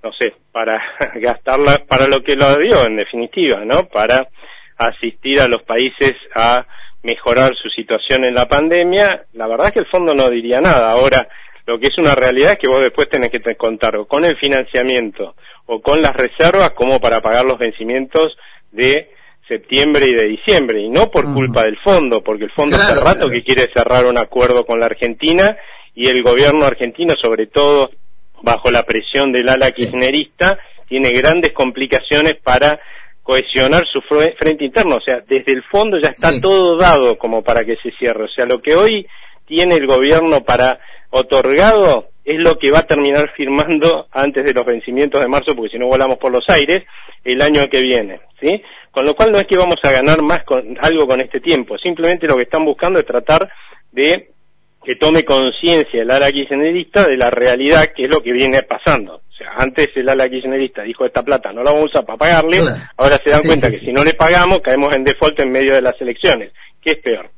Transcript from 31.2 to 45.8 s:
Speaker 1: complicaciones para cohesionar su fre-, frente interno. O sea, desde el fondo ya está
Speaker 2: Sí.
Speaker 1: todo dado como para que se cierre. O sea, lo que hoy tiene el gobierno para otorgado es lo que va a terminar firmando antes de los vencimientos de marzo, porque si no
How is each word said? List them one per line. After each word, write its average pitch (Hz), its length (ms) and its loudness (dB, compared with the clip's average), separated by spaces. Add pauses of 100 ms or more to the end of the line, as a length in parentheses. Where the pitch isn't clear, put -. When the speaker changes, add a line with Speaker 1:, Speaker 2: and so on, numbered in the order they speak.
Speaker 1:
complicaciones 135 880 -2
para 139 380 0 (420)
cohesionar 131 720 0
su 139 80 -4
fre-, 151 380 0
frente 156 260 -2
interno. 151 320 0
O 110 40 -4
sea, 123 260 -4
desde 135 260 -2
el 127 100 -2
fondo 202 400 0
ya 151 60 0
está 165 240 0
Speaker 2:
Sí. 127 80 -2
Speaker 1:
todo 185 360 2
dado 147 420 4
como 113 260 -4
para 117 200 0
que 110 180 -4
se 120 160 -8
cierre. 110 260 -4
O 104 40 -10
sea, 123 180 -4
lo 123 140 -2
que 151 140 0
hoy 208 320 2 (400)
tiene 175 300 2
el 139 100 0
gobierno 143 560 2
para 127 380 0 (300)
otorgado 139 1000 2 (160)
es 151 120 -4
lo 165 220 2
que 139 120 0
va 156 100 4
a 160 60 -4
terminar 143 500 0
firmando 151 760 0
antes 135 320 -2
de 135 100 0
los 123 100 0
vencimientos 127 560 -2
de 123 80 0
marzo, 139 280 -2
porque 113 160 -8
si 113 60 -12
no 123 100 -2